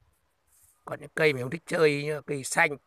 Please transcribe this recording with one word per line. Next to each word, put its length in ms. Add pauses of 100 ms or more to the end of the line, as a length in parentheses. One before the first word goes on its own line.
(880)
Còn 160
những 140
cây 180
mình 100
không 80
thích 140
chơi, 380
như 180
cây 220
xanh, 440